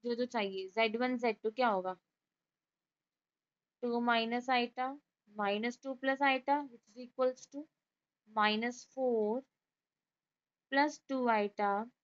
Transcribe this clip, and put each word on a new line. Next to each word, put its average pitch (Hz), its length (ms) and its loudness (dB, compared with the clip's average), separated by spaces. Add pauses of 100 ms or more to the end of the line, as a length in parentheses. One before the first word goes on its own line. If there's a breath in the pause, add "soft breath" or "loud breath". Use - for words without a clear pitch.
जो 240 120 -4
जो 247 120 -2
चाहिए, 196 420 -4
ज़ेड 226 320 0
वन, 254 160 0
ज़ेड 226 240 0
टू 220 100 -2
क्या 247 180 0
होगा, 185 280 -2 (1900)
टू 240 180 0
minus 240 500 0
iota, 247 360 0 (480)
minus 208 480 -2
two 269 180 -6
plus 269 220 0
iota, 269 400 2
which 240 260 -18
is - 140 -20
equals 254 440 -2
to 285 140 -12 (680)
minus 214 520 0 (140)
four 233 460 0 (1300)
plus 294 260 2 (120)
two 269 80 -2 (120)
iota 208 400 2 (340)